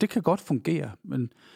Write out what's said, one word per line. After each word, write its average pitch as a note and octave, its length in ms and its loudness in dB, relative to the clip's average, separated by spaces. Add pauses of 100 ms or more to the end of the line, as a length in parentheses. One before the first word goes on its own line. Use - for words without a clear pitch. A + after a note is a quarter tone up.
Det A2 100 2
kan G#3 120 0
godt F3 180 4
fungere, D3 500 -2 (140)
men B2+ 280 -4 (240)